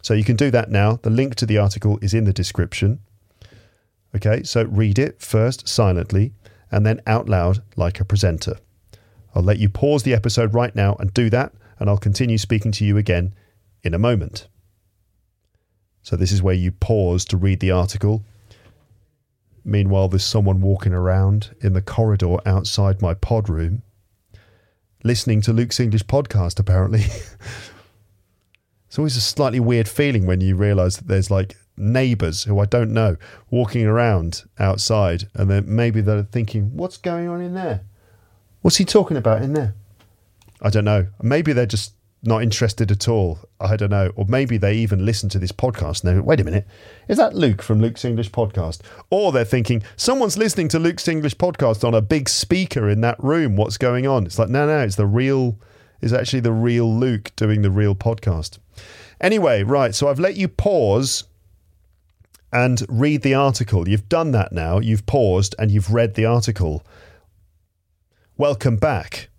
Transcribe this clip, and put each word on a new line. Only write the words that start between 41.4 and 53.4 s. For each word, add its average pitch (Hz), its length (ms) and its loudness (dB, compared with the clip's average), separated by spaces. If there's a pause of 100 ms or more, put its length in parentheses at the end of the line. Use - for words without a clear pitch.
they're 123 140 2
just - 260 -4 (320)
not 110 180 0
interested 110 480 0
at 101 200 0
all. 92 300 0 (200)
I 98 160 0
don't 101 140 -2
know. 98 260 0
Or 107 140 -4
maybe 127 260 0
they 101 200 0
even 101 300 0
listen 104 240 -2
to 98 100 -2
this 92 120 -4
podcast 92 540 -4
and 90 60 2
they 92 100 2
go, - 40 -6
"Wait 147 140 2
a 95 60 0
minute, 101 200 -2 (440)
is 302 80 0
that - 180 2
Luke 127 260 2
from 107 200 0
Luke's 117 240 -2
English 113 260 -4
Podcast?" 98 480 -4 (300)
Or 190 240 0
they're 120 100 2
thinking, 117 400 0 (140)
"Someone's 247 400 0
listening 202 320 0
to 160 100 0
Luke's 170 300 -2
English 151 260 -2
Podcast 123 500 0
on 117 80 2
a 110 80 4
big 139 280 0
speaker 170 580 -2
in 104 140 2
that 117 200 0
room. 135 360 0